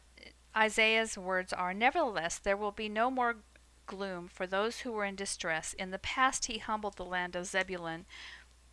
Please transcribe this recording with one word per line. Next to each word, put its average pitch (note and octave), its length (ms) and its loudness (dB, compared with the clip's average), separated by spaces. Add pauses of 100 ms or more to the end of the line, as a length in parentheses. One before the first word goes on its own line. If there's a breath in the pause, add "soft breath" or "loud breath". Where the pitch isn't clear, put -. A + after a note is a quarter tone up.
(560)
Isaiah's A3 640 4
words F#3 340 -2
are, F3+ 220 -2
"Nevertheless, G#3+ 640 2
there G3 180 2
will G#3 160 -2
be G#3+ 160 -4
no A3 220 2
more A#3+ 260 2 (500)
gloom F#3+ 460 -6
for F#3 140 -4
those G3+ 340 0
who B3 120 -4
were G#3 120 0
in G3 120 -4
distress. F3 580 -2
In F#3+ 160 -6
the F#3+ 80 -6
past, - 480 2
he A3+ 100 -4
humbled G#3+ 400 -2
the F#3 80 -8
land F3+ 320 -2
of F3+ 80 0
Zebulun F3+ 640 -2 (680 loud breath)